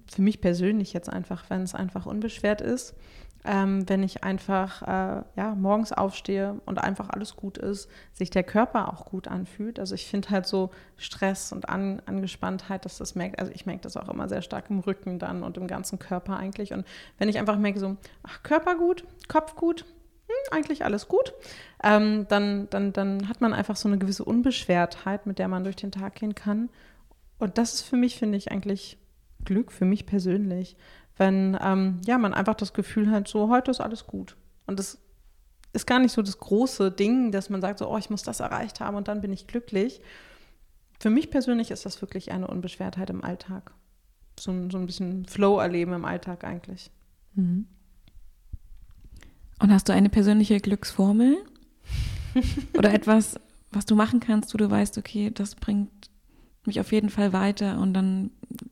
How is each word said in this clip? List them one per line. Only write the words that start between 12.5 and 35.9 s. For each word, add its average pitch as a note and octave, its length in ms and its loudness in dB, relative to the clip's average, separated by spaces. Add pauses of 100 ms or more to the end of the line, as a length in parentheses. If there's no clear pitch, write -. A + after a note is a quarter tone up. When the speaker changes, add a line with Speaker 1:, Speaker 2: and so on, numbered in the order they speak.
Speaker 1:
dass - 140 -12
das - 160 -10
merkt, F#3 240 -6
also F#3 120 -6
ich - 140 -18
merk F#3 160 -8
das - 160 -12
auch - 120 -10
immer - 200 -6
sehr F3+ 140 -4
stark - 260 -10
im G3 100 -2
Rücken F#3 380 -6
dann F3+ 260 -6
und F3+ 140 -10
im F3+ 100 -8
ganzen F#3+ 300 -8
Körper F#3+ 400 -6
eigentlich. G3 360 -8
Und F#3+ 120 -6 (320)
wenn G#3 120 2
ich G3+ 100 -2
einfach G#3 180 0
merke G3+ 220 0
so, G3 180 -4 (260)
"Ach, - 200 -18
Körper E4 320 2
gut, F4 280 0 (240)
Kopf D#4 280 0
gut, E4 300 -2 (420)
hm, A4+ 80 -2 (200)
eigentlich D#4 300 -2
alles G3+ 220 -2
gut", B4+ 260 2 (500)
ähm, G#3+ 460 4
dann, G3+ 400 0
dann, G3 240 0
dann G3 340 -2
hat A3+ 140 -6
man A3+ 120 4
einfach G3+ 220 -2
so - 140 -2
eine G3+ 80 4
gewisse F#3+ 260 -2
Unbeschwertheit, G3+ 1040 0
mit G3 140 -6
der F#3 80 0
man F#3 160 -2
durch F#3+ 140 -6
den G3+ 140 -8
Tag G3 220 -8
gehen G#3+ 220 -6
kann. G#3+ 340 -2 (720)
Und G3+ 180 -2
das A#3 160 2
ist - 80 -4
für - 160 -2
mich, B3 220 2
finde G#3 180 0
ich, - 140 -6
eigentlich G3 480 -6 (460)
Glück G#3 260 0
für - 140 0
mich G3 200 2
persönlich. F#3 720 -2 (400)
Wenn, F#3+ 440 4
ähm, F#3+ 440 2
ja, A#3+ 120 4
man G#3+ 160 2
einfach G#3 220 2
das - 180 -6
Gefühl G#3 380 2
hat, G3+ 160 2
so, G#3+ 220 2
"Heute B3+ 220 4
ist B3 100 -2
alles A3 260 -6
gut." F#3+ 300 -12 (280)
Und G3 140 -4
das - 180 -8 (760)
ist - 120 -4
gar B3 140 4